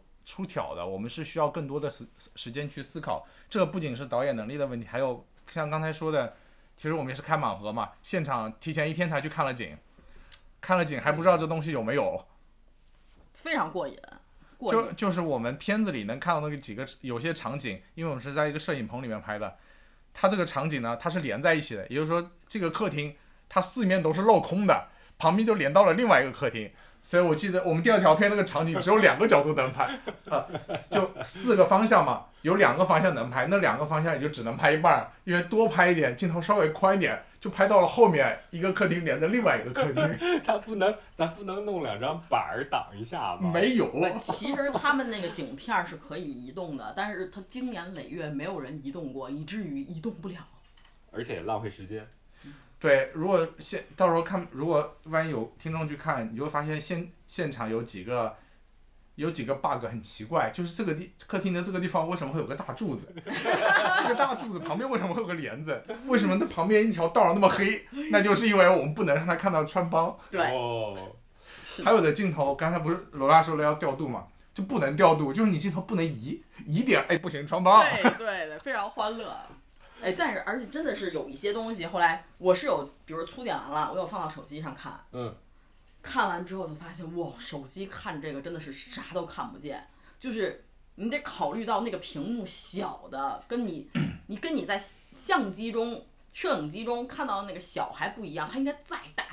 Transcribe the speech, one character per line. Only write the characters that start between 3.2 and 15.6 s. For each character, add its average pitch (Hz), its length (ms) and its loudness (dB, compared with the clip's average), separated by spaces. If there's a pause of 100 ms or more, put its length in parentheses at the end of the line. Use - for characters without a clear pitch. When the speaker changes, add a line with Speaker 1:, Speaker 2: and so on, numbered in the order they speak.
Speaker 1:
这 214 100 -2
个 180 60 4
不 175 140 -4
仅 139 160 -4
是 135 100 -10
导 123 180 0
演 135 120 0
能 107 120 -6
力 135 80 -8
的 139 120 -2
问 120 120 -6
题， 110 80 -10
还 120 120 -6
有 127 260 -4 (260)
像 156 160 -4
刚 156 140 -2
才 156 100 -2
说 156 200 -4
的， 127 240 0 (420)
其 - 60 -20
实 156 100 -2
我 160 80 -2
们 131 80 -6
也 131 60 -8
是 - 80 -12
开 156 120 2
盲 117 220 0
盒 104 160 -6
嘛， 113 160 -4 (140)
现 175 200 -2
场 113 360 -4
提 160 120 -8
前 151 160 0
一 160 60 -4
天 170 160 -2
才 147 100 0
去 147 80 -6
看 151 160 -2
了 135 80 -2
景， 95 240 -8 (840)
看 185 160 2
了 175 80 2
景 139 160 -6
还 151 100 2
不 156 120 0
知 185 40 8
道 180 80 8
这 160 120 0
东 160 120 -2
西 156 120 -4
有 131 100 -2
没 113 140 0
有。 95 280 0 (1080)
Speaker 2:
非 320 220 -4
常 160 160 -2
过 160 160 -4
瘾， - 100 -12 (600)
过 220 140 -4
瘾。 226 80 4
Speaker 1:
就， 226 120 -2
就 190 200 0
是 175 100 0
我 147 180 0
们 120 180 -4
片 214 260 0